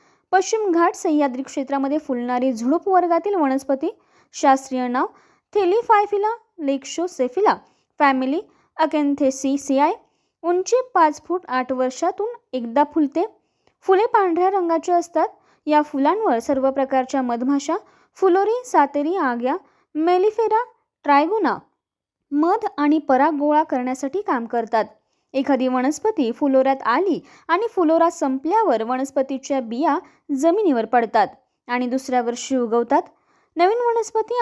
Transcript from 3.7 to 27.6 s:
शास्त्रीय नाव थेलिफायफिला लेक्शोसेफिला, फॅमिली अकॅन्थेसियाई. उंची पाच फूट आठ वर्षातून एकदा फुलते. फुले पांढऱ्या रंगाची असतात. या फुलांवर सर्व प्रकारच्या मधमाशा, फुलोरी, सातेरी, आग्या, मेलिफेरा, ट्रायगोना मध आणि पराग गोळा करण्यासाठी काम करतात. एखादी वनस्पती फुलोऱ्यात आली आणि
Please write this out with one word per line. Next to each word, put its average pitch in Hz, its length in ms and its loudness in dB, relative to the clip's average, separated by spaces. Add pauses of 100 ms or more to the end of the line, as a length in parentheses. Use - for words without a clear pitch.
शास्त्रीय 269 560 0
नाव 262 180 0 (480)
थेलिफायफिला 415 760 2 (280)
लेक्शोसेफिला, 277 1000 -2 (420)
फॅमिली 269 420 2 (360)
अकॅन्थेसियाई. 285 1160 0 (500)
उंची 359 340 0 (180)
पाच 311 300 2
फूट 359 240 -4
आठ 254 240 -4
वर्षातून 262 560 -4 (240)
एकदा 240 320 -2 (100)
फुलते. 320 320 0 (560)
फुले 381 240 4
पांढऱ्या 370 440 2
रंगाची 339 420 0
असतात. 349 360 0 (380)
या 302 160 4
फुलांवर 302 560 0
सर्व 269 320 0
प्रकारच्या 269 520 -2
मधमाशा, 254 540 -2 (400)
फुलोरी, 403 480 2
सातेरी, 294 520 0
आग्या, 254 400 -2 (380)
मेलिफेरा, 427 720 2 (400)
ट्रायगोना 294 540 2 (720)
मध 349 360 0 (120)
आणि 294 200 2
पराग 294 340 2
गोळा 294 300 2
करण्यासाठी 269 580 -4
काम 262 260 -4
करतात. 226 380 -2 (480)
एखादी 262 360 0
वनस्पती 262 640 -2
फुलोऱ्यात 269 500 2
आली 277 380 0 (280)
आणि 370 200 0